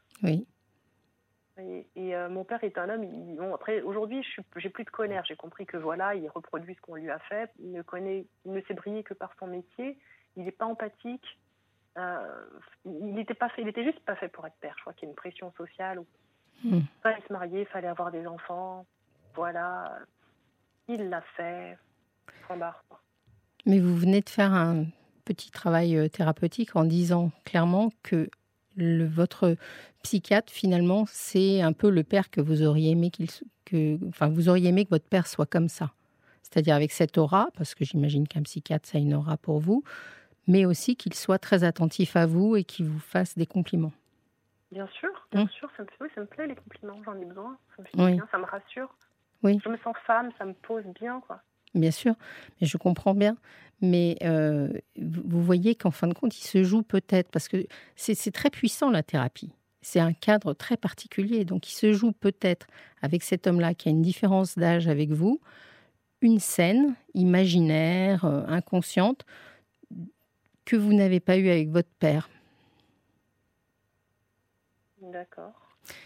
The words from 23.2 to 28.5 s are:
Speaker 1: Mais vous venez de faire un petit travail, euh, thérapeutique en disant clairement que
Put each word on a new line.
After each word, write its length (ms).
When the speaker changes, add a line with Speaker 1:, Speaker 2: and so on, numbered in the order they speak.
Speaker 1:
Mais 140
vous 160
venez 260
de 80
faire 240
un 320
petit 240
travail, 480
euh, 100
thérapeutique 680
en 80
disant 480
clairement 440
que 260